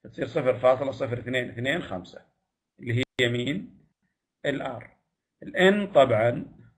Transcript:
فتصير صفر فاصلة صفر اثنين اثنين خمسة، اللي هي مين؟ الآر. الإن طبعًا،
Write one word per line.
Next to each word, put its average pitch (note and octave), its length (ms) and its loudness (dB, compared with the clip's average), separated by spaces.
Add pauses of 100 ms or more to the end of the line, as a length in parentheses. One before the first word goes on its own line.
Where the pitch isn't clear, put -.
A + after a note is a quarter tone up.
فتصير C3 220 -6
صفر B2 320 0
فاصلة C3 320 2
صفر A#2+ 280 -6
اثنين B2 320 -4
اثنين C#3 320 -4
خمسة، - 440 -12 (540)
اللي A#2+ 240 -2 (160)
هي A#2+ 80 4
مين؟ C3+ 560 -4 (640)
الآر. C3 500 -6 (460)
الإن G3 500 2
طبعًا، A#2+ 540 4 (320)